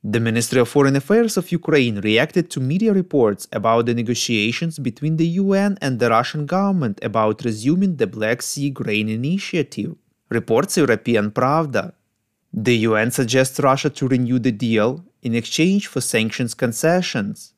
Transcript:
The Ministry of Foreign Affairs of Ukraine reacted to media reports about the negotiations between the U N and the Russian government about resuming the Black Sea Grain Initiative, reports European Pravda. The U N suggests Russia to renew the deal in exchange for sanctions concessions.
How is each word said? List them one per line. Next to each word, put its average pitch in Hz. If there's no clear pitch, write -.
The 113
Ministry 117
of 117
Foreign 139
Affairs 214
of 185
Ukraine 131
reacted 123
to 143
media 190
reports 143
about 113
the 120
negotiations 117
between 147
the 165
U 196
N 196
and 131
the 117
Russian 123
government 180
about 107
resuming 147
the 117
Black 113
Sea 143
Grain 107
Initiative, 143
reports 113
European 113
Pravda. 139
The 110
U 110
N 110
suggests 131
Russia 143
to 139
renew 123
the 120
deal 113
in 117
exchange 170
for 135
sanctions 113
concessions. 127